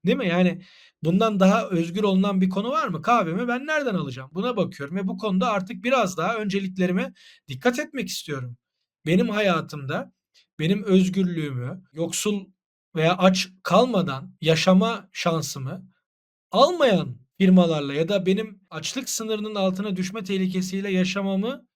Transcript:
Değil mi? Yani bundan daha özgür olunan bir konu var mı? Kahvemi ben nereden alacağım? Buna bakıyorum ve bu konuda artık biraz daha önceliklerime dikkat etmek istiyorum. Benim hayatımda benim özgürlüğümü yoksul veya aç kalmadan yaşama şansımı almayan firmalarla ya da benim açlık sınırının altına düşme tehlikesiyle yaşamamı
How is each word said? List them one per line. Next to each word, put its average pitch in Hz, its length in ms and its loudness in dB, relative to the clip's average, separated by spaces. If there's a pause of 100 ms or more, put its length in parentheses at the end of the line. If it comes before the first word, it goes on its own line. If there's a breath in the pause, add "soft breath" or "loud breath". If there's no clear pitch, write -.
Değil 226 120 4
mi? 240 100 -2
Yani 175 340 2 (420 loud breath)
bundan 196 360 2
daha 202 300 4
özgür 175 340 -2
olunan 196 380 2
bir 185 80 2
konu 202 200 -2
var 294 180 -2
mı? 170 140 -6
Kahvemi 214 460 0
ben 247 200 -4
nereden 285 280 -2
alacağım? 135 380 -8
Buna 226 240 -4
bakıyorum 156 380 -6
ve 190 120 -4
bu 240 100 -6
konuda 214 340 -2
artık 196 320 -6
biraz 240 340 0
daha 185 180 -2
önceliklerime 190 800 -2 (340 soft breath)
dikkat 240 320 -2
etmek 277 300 -8
istiyorum. 127 480 -10 (480)
Benim 190 240 2
hayatımda 180 840 -4 (460 soft breath)
benim 196 240 0
özgürlüğümü 180 1000 0 (100)
yoksul 180 520 -4 (500)
veya 165 220 2
aç 185 320 4 (140)
kalmadan 180 760 2
yaşama 185 680 4
şansımı 160 800 -4 (600)
almayan 226 680 4 (200)
firmalarla 170 560 6
ya 160 160 -2
da 202 160 0
benim 208 440 -2
açlık 165 400 -8
sınırının 214 460 -6
altına 190 400 -2
düşme 180 280 -6
tehlikesiyle 190 680 -2
yaşamamı 196 840 -2